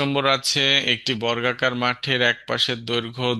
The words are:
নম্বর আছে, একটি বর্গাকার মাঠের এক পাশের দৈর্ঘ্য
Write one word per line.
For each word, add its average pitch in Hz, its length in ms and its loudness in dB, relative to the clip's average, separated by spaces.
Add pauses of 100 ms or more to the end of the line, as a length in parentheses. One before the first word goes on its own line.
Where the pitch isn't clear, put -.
নম্বর 139 240 0 (120)
আছে, 135 280 0 (300)
একটি 123 200 -2
বর্গাকার 120 600 0
মাঠের 123 480 -2
এক 120 160 2 (100)
পাশের 123 300 -2 (120)
দৈর্ঘ্য 120 360 -2 (140)